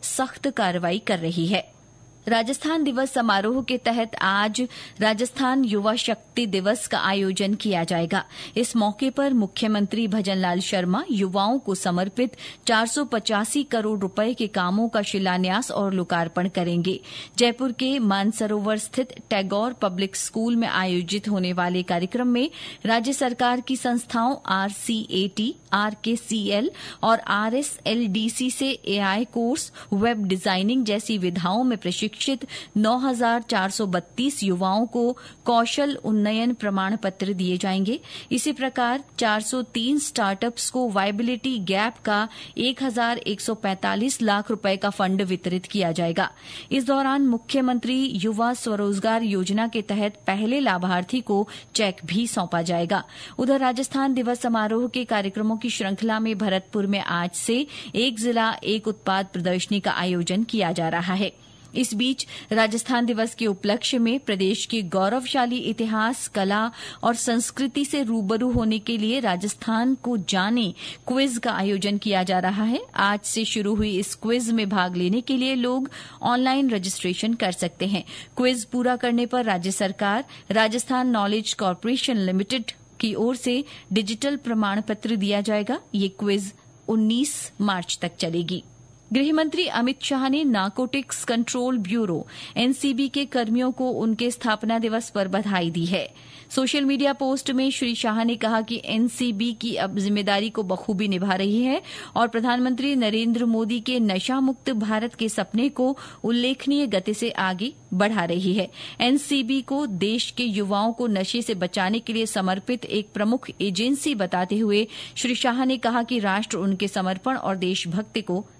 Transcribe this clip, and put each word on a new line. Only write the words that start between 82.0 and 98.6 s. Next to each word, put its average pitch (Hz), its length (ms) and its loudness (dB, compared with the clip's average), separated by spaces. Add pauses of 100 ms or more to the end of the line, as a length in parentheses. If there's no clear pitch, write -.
लिमिटेड 196 540 0 (280)
की 214 160 0
ओर 233 200 2
से 247 280 0 (300)
डिजिटल 226 420 0
प्रमाण 220 460 0
पत्र 214 340 -2
दिया 202 260 0
जाएगा। 208 380 -2 (160)
ये 196 120 2
क्विज 202 460 -2 (340)
उन्नीस 226 640 0 (100)
मार्च 190 400 -2
तक 175 180 -2
चलेगी। 170 440 -2 (500)
गृह 277 200 4
मंत्री 311 340 2
अमित 247 360 -2
शाह 269 260 0
ने 294 140 2
नारकोटिक्स 254 800 0
कंट्रोल 247 540 0
ब्यूरो, 196 500 -2 (300)
एनसीबी 262 520 2
के 277 160 -2
कर्मियों 247 460 0
को 254 180 -2
उनके 226 420 0
स्थापना 226 480 0
दिवस 226 300 -2
पर 196 180 -2
बधाई 180 440 0
दी 165 140 0
है। 175 280 -2 (360)
सोशल 269 360 2
मीडिया 277 280 2
पोस्ट 269 380 0
में 262 200 2
श्री 240 240 -2
शाह 226 280 0
ने 233 120 2
कहा 220 260 2